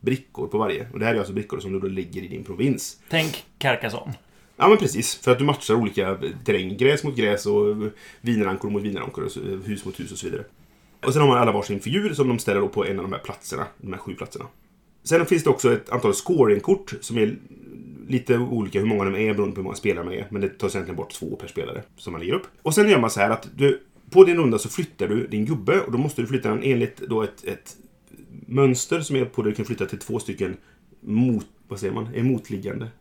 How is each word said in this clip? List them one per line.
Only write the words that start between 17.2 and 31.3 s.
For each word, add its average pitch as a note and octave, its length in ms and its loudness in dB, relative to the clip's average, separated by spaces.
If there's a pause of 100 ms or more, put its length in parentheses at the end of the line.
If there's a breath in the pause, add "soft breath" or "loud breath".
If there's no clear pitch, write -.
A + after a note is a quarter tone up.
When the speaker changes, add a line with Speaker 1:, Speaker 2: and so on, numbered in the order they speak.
Speaker 1:
lite B2 300 2
olika A2+ 400 -2
hur G2+ 80 0
många G#2 180 2
de G2 100 0
är G#2+ 200 0
beroende G2+ 200 0
på G2 60 -8
hur F#2+ 40 -6
många - 120 -8
spelare E2+ 280 -2
man F2+ 100 -8
är. G#2 160 -8
Men G2+ 120 -4
det F#2+ 60 -2
tas F#2+ 260 -4
egentligen F2 220 -6
bort - 160 -10
två - 240 -10
per E2 120 -14
spelare - 340 -8 (140)
som - 160 -12
man D#2+ 80 -8
lägger F2+ 140 -4
upp. F#3 120 -4 (160)
Och D#3 120 -2
sen G#3 140 6
gör F3 120 6
man A2+ 100 2
så G2+ 100 -2
här G#2 100 4
att - 260 -2
du, C#3 260 2 (280)
på F#3+ 140 12
din F3 120 4
runda B2+ 220 4
så A2 100 -6
flyttar - 400 -4
du A2 180 0
din G#2+ 200 -2
gubbe C#3+ 340 2
och - 120 -6
då A#2+ 60 0
måste C#3 240 -2
du A2+ 60 -4
flytta C3 200 -2
den G#2+ 140 0
enligt A#2+ 360 0
då A2 240 -2
ett, - 220 -8
ett - 320 -10 (680)
mönster C3+ 540 4
som D3 160 -4
är B2+ 80 2
på A#2+ 180 -4
det G#2+ 80 2
du G#2+ 60 -2
kan A2 80 -4
flytta G#2 220 -4
till G2+ 120 -8
två A2+ 200 -6
stycken F#2+ 380 -6 (440 soft breath)
mot, A2 460 0 (220)